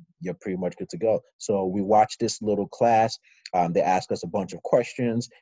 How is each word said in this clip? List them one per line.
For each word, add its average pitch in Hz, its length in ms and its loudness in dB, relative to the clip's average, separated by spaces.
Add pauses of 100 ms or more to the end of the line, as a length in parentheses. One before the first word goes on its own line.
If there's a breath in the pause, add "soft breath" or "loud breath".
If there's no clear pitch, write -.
(200)
you're 87 200 -8
pretty 92 180 -4
much 90 180 -4
good 95 140 -10
to 87 80 -10
go. 107 220 0 (180)
So 98 260 -2
we 95 180 -2
watched 107 380 4
this 117 200 -4
little 104 280 -2
class. 117 500 2 (340 loud breath)
Um, 85 200 2
they 87 100 2
asked 92 300 0
us 95 100 -4
a 87 60 -8
bunch 95 240 -4
of 90 100 -12
questions. 120 640 0 (140 soft breath)